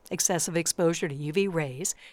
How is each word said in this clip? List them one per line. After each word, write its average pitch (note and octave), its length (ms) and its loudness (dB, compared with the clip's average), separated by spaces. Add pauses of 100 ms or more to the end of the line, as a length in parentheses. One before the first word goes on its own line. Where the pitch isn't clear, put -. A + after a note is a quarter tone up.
(100)
Excessive F3 460 0
exposure E3+ 500 2
to C#3+ 80 -4
U D3 180 -4
V G3 140 4
rays D3+ 480 -2 (180)